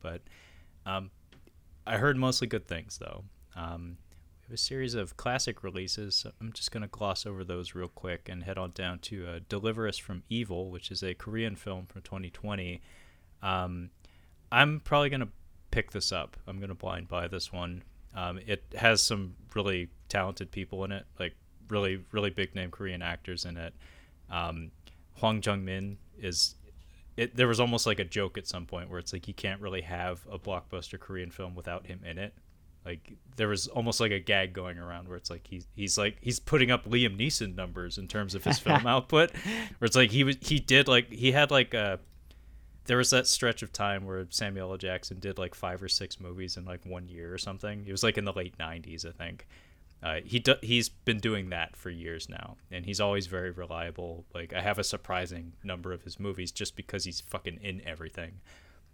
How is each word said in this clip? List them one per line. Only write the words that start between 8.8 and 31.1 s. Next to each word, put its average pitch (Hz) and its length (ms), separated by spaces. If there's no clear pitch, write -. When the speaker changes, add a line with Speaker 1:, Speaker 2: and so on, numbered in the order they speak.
Speaker 1:
to, 95 280
uh, 85 200
Deliver 110 380
Us 101 100
from - 320
Evil, 95 420
which 90 200
is 95 140
a 90 100
Korean 110 400
film 92 320
from 95 160
twenty 95 280
twenty. 92 520
Um, 90 480
I'm 147 300
probably 147 300
gonna 131 180
pick - 220
this - 180
up. 82 260
I'm 95 100
gonna 98 160
blind 87 340
buy 87 200
this 90 240
one. 90 320
Um, 90 320
it 104 180
has 113 260
some 98 340
really 95 360
talented 95 420
people 95 340
in 98 80
it, 98 120
like, 90 160
really, 98 420
really 104 200
big 95 240
name 92 160
Korean 90 320
actors 85 420
in 85 140
it. 82 160
Um, 82 400
Hwang 110 240
Jung-min 98 540
is, - 360
it, 117 180
there 123 100
was 113 140
almost, 120 260
like, 104 120
a 101 60
joke 95 340
at - 80
some 90 180
point 90 240
where 90 100
it's - 140
like, 92 160
you 101 60
can't 98 260
really 95 220
have 87 480
a 98 80
blockbuster 90 600
Korean 90 320